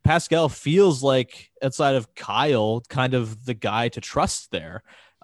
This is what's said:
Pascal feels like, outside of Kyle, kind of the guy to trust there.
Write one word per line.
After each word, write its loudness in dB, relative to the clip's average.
Pascal 2
feels 2
like, 0
outside 0
of -4
Kyle, 0
kind 0
of -4
the -6
guy -2
to -8
trust -4
there. -10